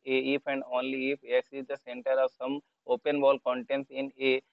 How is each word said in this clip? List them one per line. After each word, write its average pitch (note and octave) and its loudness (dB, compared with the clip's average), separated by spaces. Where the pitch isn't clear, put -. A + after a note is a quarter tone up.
A C3 2
if C#3 -2
and C3 -6
only C3 -4
if B2 0
X - -10
is C3+ -8
the C#3 -6
center B2+ -2
of C3 2
some C#3 -6
open C#3+ 0
ball C#3 6
contains C3+ -4
in C3+ -4
A। C3 4